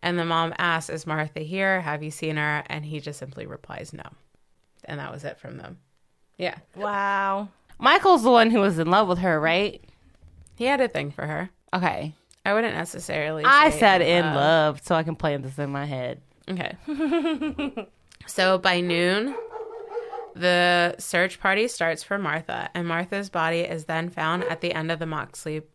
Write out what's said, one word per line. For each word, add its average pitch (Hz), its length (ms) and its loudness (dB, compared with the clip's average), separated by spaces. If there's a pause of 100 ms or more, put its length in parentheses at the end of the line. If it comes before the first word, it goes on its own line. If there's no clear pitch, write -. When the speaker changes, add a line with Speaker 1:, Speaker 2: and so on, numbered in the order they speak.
Speaker 1:
and 175 160 -2
the 170 80 0
mom 165 320 0
asks, 165 320 -2
"Is 160 160 -8
Martha 156 360 -4
here? 190 400 0
Have 151 200 -6
you 156 80 -8
seen 156 280 -4
her?" 151 300 0
And 151 180 -8
he 151 160 -8
just 147 180 -12
simply 135 260 -12
replies, - 480 -14
"No." - 100 -16 (840)
And 147 140 -10
that 139 120 -10
was 139 140 -14
it 147 120 -12
from 123 200 -16
them. - 220 -18 (580)
Yeah. - 180 -6 (200)
Speaker 2:
Wow. 196 760 -2 (280)
Speaker 3:
Michael's 330 460 6
the 254 80 6
one 226 180 8
who 226 120 4
was 190 180 2
in 160 100 2
love 196 200 6
with 175 100 2
her, 175 200 2
right? 170 440 0 (720)
Speaker 1:
He - 100 -6
had 269 160 2
a 247 60 2
thing 147 240 -4
for - 160 -8
her. 151 220 -6 (240)
Speaker 3:
Okay. 160 400 -2 (320)
Speaker 1:
I 202 80 2
wouldn't 226 220 0
necessarily 151 720 -6
Speaker 3:
I 294 240 10
Speaker 1:
say 302 100 -2
Speaker 3:
said 196 220 8
Speaker 1:
in 156 60 4
Speaker 3:
in 170 260 4
Speaker 1:
love. - 20 0 (420)
Speaker 3:
love, - 60 -18
so 175 120 0
I 160 80 2
can 160 140 -4
play 151 200 0
this 135 220 -10
in 143 120 -4
my 139 140 -6
head. 131 360 -8 (280)
Speaker 1:
Okay. 180 260 -6 (120)
<laughs> 294 1000 -4 (420)
So 185 320 2
by 185 220 2
noon, 180 540 0 (1040)
the 175 600 4
search 180 420 -2
party 202 260 0
starts 165 340 -2
for - 160 -4
Martha, 160 560 -6
and 175 140 -4
Martha's 175 420 -4
body 170 300 -2
is 165 260 -6
then 165 240 -4
found 170 360 -2
at 165 160 -6
the 175 120 -2
end 160 160 -4
of 165 100 -2
the 165 60 -6
Moxley 156 580 -8 (120)